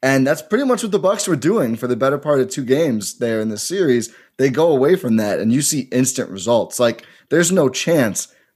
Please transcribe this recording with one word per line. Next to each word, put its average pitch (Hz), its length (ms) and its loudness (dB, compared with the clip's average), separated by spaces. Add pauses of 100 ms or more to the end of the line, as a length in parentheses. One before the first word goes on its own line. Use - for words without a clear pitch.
And 135 240 2
that's 147 160 -2
pretty 254 220 -2
much 247 180 0
what 214 100 -4
the 202 60 0
Bucks 190 280 0
were 175 100 0
doing 147 400 0
for 123 100 -8
the 123 100 0
better 135 220 0
part 147 220 2
of 127 100 0
two 139 140 -6
games 127 540 0
there 113 220 -2
in 110 80 -4
the 104 100 -6
series. 135 540 0 (240)
They 135 140 2
go 151 200 2
away 147 260 4
from 117 200 0
that 104 240 0
and 110 120 0
you 139 100 2
see 147 180 -2 (120)
instant 127 380 -2
results. 98 480 -2
Like, 120 280 -2 (240)
there's 165 220 2
no 170 160 2
chance 127 600 0 (280)